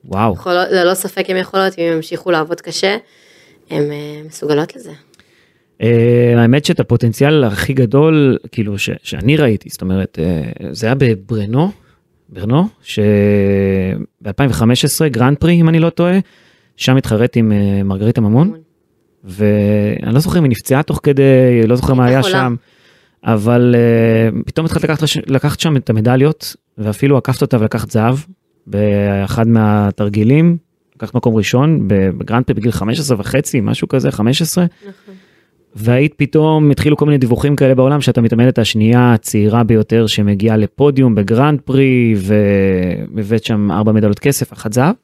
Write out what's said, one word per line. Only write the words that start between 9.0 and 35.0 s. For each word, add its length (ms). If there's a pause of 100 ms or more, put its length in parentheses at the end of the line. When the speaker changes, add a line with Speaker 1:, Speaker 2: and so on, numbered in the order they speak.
Speaker 1:
שאני 340
ראיתי, 320
זאת 120
אומרת, 400
אה, 200 (320)
זה 120
היה 100
בברנו, 760 (580)
ברנו, 380 (160)
ש-, 160 (1200)
באלפיים 280
וחמש 360
עשרה, 240
גרנד 280
פרי, 240
אם 80
אני 100
לא 100
טועה, 300 (580)
שם 200
התחרט 400
עם, 140
אה, 320
מרגריטה 380
ממון, 260
Speaker 2:
ממון. 120 (640)
Speaker 1:
ואני 880
לא 60
זוכר 200
אם 40
היא 80
נפצעה 320
תוך 200
כדי, 200 (440)
לא 80
זוכר 180
מה 120
Speaker 2:
הייתה 100
Speaker 1:
היה 80
Speaker 2:
חולה. 100
Speaker 1:
שם, 220 (680)
אבל, 540
אה, 680
פתאום 200
התחלת 180
לקחת 180
לש-, 160 (100)
לקחת 320
שם 180
את 120
המדליות, 680 (220)
ואפילו 400
עקפת 240
אותה 180
ולקחת 320
זהב, 240 (520)
באחד 800
מהתרגילים, 1120 (380)
לקחת 200
מקום 200
ראשון, 520
ב-, 300
בגרנד 280
פרי 100
בגיל 160
חמש 280
עשרה 200
וחצי, 440
משהו 240
כזה, 240
חמש 300
עשרה. 240 (160)
Speaker 2:
נכון. 320 (600)